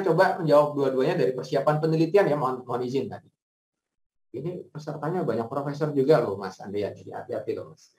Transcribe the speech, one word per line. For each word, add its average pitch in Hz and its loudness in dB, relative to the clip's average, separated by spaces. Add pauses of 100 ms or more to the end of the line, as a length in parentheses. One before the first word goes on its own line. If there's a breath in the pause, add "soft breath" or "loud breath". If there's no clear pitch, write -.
coba 175 4
menjawab 147 4
dua-duanya 135 2
dari 131 0
persiapan 151 0
penelitian 160 2
ya, 147 0
mohon, 127 -4
mohon 123 -4
izin 127 -4
tadi. - -16 (1040)
Ini 165 -10
pesertanya 151 -6
banyak 117 -2
profesor 143 -4
juga 139 4
loh, 101 -4
Mas 95 -8
Andrian, 104 -4
jadi - -14
hati-hati 113 -6
loh, 90 -10
Mas. - -20